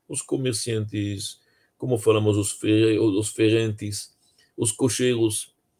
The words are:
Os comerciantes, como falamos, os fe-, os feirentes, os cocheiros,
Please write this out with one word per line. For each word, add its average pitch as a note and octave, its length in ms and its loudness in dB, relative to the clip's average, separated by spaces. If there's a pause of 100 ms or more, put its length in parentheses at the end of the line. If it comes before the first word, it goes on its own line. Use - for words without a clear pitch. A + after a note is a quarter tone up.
Os C#3 120 -10
comerciantes, A2 1200 -4 (360)
como B2+ 220 -2
falamos, G#2+ 380 4
os G2+ 160 0
fe-, A2 460 2
os G#2+ 300 2
feirentes, G#2+ 840 0 (420)
os - 160 -2
cocheiros, A#2+ 800 0 (280)